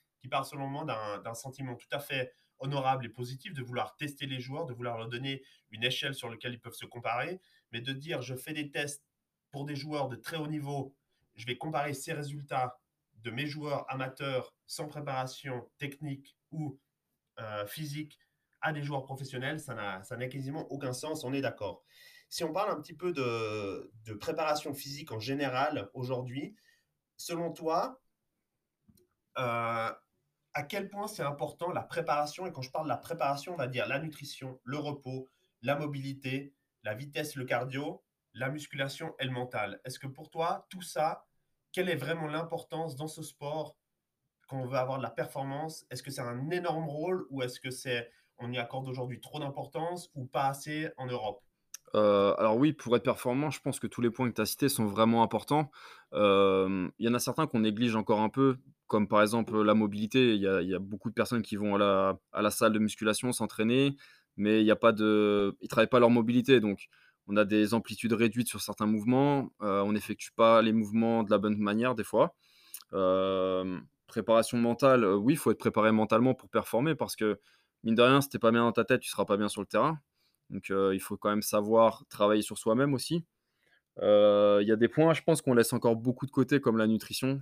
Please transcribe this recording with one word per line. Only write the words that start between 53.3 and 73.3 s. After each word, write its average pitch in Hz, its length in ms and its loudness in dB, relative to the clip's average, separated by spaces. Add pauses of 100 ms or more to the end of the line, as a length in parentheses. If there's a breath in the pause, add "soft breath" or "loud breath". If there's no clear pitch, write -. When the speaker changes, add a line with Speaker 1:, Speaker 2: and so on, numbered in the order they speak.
Speaker 2:
je - 120 -10
pense 135 180 -4
que 117 60 -4
tous 117 160 -4
les 117 80 4
points 123 180 0
que 107 60 -2
t'as 110 100 0
cités 139 240 0
sont 117 160 2
vraiment 113 380 4
importants. 139 480 2 (420 loud breath)
Euh, 98 840 4
il 110 80 0
y - 20 4
en 120 60 4
a 120 40 2
certains 147 280 0
qu'on 117 140 0
néglige 110 360 2
encore 107 240 2
un 110 80 2
peu, 135 300 2 (300)
comme 107 200 2
par 107 140 6
exemple 107 400 2
la 107 100 6
mobilité. 110 640 4
Il 98 80 0
y 98 40 0
a, 95 140 2
il 90 80 -2
y 95 60 -2
a 90 40 -2
beaucoup 98 300 -8
de 104 60 -6
personnes 117 260 0
qui 104 160 -6
vont 101 200 0
à - 20 2
la, 95 400 4 (140)
à 107 100 -2
la 104 80 2
salle 110 240 4
de 107 40 2
musculation 107 540 0
s'entraîner, 123 640 0 (400 soft breath)
mais 107 240 4
il 107 60 6
y 107 40 6
a 104 60 6
pas 117 160 6
de... 104 720 4
ils - 60 -12
travaillent 113 200 4
pas 123 100 4
leur 120 120 8
mobilité. 120 500 6
Donc, 104 280 -2 (380 soft breath)
on 101 120 2
a 104 80 6
des 107 260 4
amplitudes 110 400 -2
réduites 113 360 2
sur 104 120 -8
certains - 240 -4
mouvements, 123 640 2 (120)
euh, 101 180 2
on 101 120 2
n'effectue - 400 -4
pas 113 280 8
les 110 140 4
mouvements 113 480 2
de 101 80 -4
la 104 80 6
bonne 104 180 2
manière 107 380 0
des 107 100 -4
fois. 139 300 2 (580 loud breath)
Euh, 92 880 0 (260)